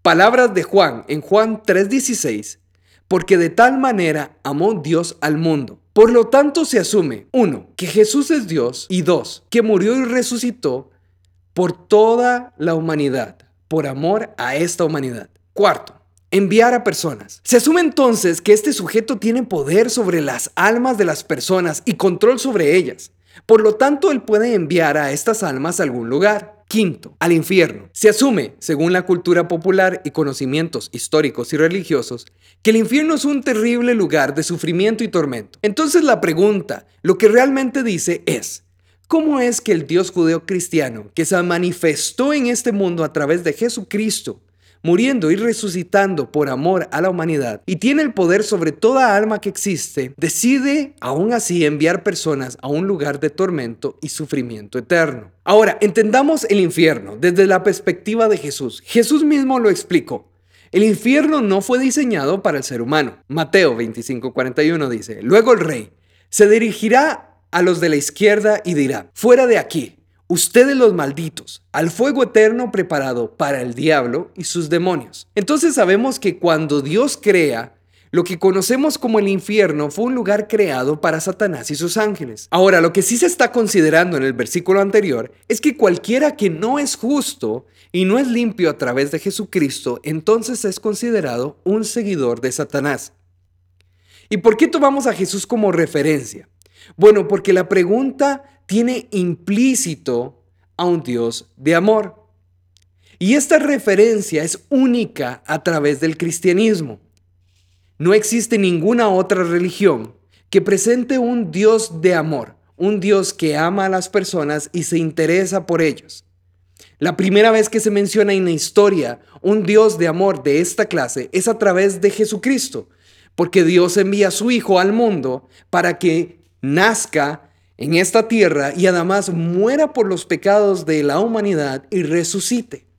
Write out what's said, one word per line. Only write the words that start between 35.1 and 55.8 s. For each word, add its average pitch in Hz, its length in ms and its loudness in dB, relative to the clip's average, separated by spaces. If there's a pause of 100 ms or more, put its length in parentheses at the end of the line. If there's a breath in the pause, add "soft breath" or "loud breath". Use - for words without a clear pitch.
Entonces 311 420 0
la 220 160 2
pregunta, 185 640 -2 (160)
lo 180 160 2
que 220 100 6
realmente 262 560 2
dice 175 420 -4
es, - 380 -6 (460)
¿cómo 311 320 0
es 240 180 -2
que 214 140 -2
el 160 120 -2
Dios 180 260 -2
judeocristiano 165 1040 -4
que 160 120 -2
se 180 180 0
manifestó 180 880 -2
en 269 140 -2
este 240 240 -2
mundo 185 320 -2
a 151 80 -6
través 151 320 -2
de 165 80 -2
Jesucristo, 214 880 -6 (420)
muriendo 190 460 2
y 165 60 2
resucitando 196 960 -2
por 147 180 -2
amor 156 420 -2
a 151 100 -2
la 185 100 0
humanidad, 156 560 -4
y 185 80 -4
tiene 277 260 0
el 285 140 -4
poder 190 280 2
sobre 170 280 -2
toda 240 440 2
alma 214 240 0
que 202 100 -6
existe, 147 680 -8
decide 269 840 0
aún 156 320 -2
así 180 320 0
enviar 156 360 0
personas 143 640 -6
a - 40 -10
un 156 200 -2
lugar 147 320 -4
de 151 100 -2
tormento 143 720 -6
y 151 80 -10
sufrimiento 120 680 -8
eterno? 131 520 -2 (120)
Ahora, 202 380 4